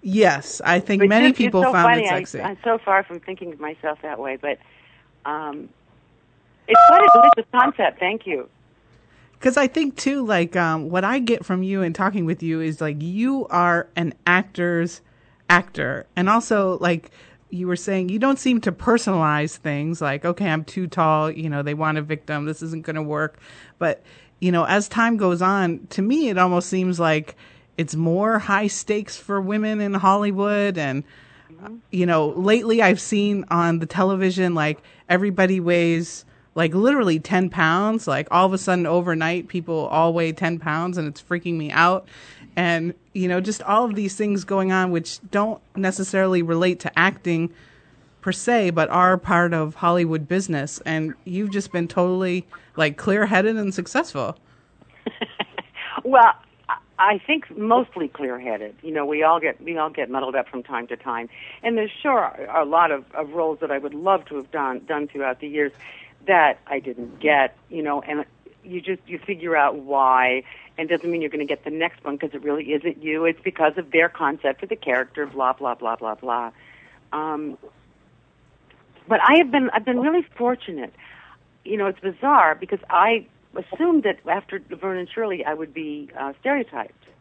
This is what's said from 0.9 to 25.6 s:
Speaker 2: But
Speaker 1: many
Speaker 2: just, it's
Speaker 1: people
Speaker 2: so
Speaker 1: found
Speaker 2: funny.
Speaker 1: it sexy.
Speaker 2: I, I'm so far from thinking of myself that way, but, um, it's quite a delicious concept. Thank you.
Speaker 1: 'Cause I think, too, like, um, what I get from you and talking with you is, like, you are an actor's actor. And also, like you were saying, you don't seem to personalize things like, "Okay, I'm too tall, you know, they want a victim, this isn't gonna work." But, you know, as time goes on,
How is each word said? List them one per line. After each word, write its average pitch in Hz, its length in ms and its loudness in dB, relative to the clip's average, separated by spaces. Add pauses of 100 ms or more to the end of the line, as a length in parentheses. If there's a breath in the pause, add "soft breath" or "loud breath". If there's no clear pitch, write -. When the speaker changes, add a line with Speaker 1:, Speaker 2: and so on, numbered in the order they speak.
Speaker 2:
But 202 60 8
Speaker 1:
many 226 200 6
Speaker 2:
just, 262 120 2
it's 226 60 4
Speaker 1:
people 208 180 4
Speaker 2:
so 262 80 4
Speaker 1:
found - 120 6 (100)
Speaker 2:
funny. 233 100 2
Speaker 1:
it 202 40 0
sexy. 185 320 -4
Speaker 2:
I, 196 100 -4
I'm 196 140 -10
so 226 140 0
far 196 240 2
from 175 180 -10
thinking 185 320 -12
of 143 80 -16
myself 151 420 -8
that 151 180 -10
way, 135 160 -8
but, 143 220 -6 (640 soft breath)
um, 151 440 -10 (1000)
it's 466 200 8
quite 698 140 10
a 415 100 10
delicious 698 400 8
concept. 247 480 2
Thank 196 260 -4
you. 147 220 -6 (920 soft breath)
Speaker 1:
'Cause 254 160 2
I 285 100 4
think, 285 300 -2
too, 277 280 -2
like, 175 320 0
um, 160 340 0
what 180 140 0
I 233 140 0
get 233 260 -2
from 185 180 -2
you 190 200 -2
and 165 120 -2
talking 196 300 -2
with 165 180 -4
you 160 180 -2
is, 160 200 -4
like, 151 200 -4
you 226 500 -2
are 175 460 2
an 170 180 -2 (120)
actor's 175 760 0 (500 soft breath)
actor. 165 560 0 (100)
And 180 140 0
also, 208 480 2
like 170 320 -2 (400 soft breath)
you 180 180 -6
were 180 80 0
saying, 185 320 -2
you 202 100 -2
don't 269 220 2
seem 247 200 2
to 185 120 -2
personalize 160 840 0
things 151 460 -4
like, 143 220 -4
"Okay, 175 260 -2
I'm 156 140 -2
too 185 240 -6
tall, 156 420 2
you 160 180 -6
know, 143 140 -4
they 147 120 -4
want 156 220 -2
a 151 60 -2
victim, 151 420 -6
this 156 160 -6
isn't 160 240 -8
gonna 156 200 -6
work." 151 340 -6 (400 loud breath)
But, 165 240 -2 (380 soft breath)
you 180 100 0
know, 170 140 2
as 202 240 0
time 226 280 0
goes 180 240 0
on, 185 500 0